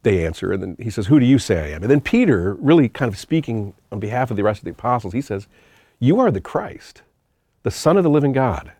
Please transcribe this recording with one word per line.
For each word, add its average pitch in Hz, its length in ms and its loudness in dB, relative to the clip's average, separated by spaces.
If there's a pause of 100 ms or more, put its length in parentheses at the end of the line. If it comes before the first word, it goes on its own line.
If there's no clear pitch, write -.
they 92 200 2
answer, 92 280 -4
and 98 100 -4
then 92 160 -10
he 113 120 -8
says, 101 180 -6
"Who 147 100 6
do 123 80 4
you 131 140 6
say 92 180 0
I 76 160 -6
am?" 82 80 -10
And 110 80 -2
then 143 100 6
Peter, 110 540 2
really 147 340 4
kind 117 240 -4
of 104 60 -10
speaking 113 560 -4 (160)
on 104 80 -8
behalf 120 320 -4
of 110 60 -4
the 101 80 -2
rest 104 160 0
of - 40 -20
the 85 60 -8
apostles, 113 420 -4
he 123 80 -4
says, 101 280 -10 (500)
"You 156 220 2
are 240 100 4
the 95 100 -2
Christ, - 640 -10 (640)
the - 80 -2
Son 165 240 2
of 190 80 2
the 156 60 4
living 143 220 2
God." 127 480 -2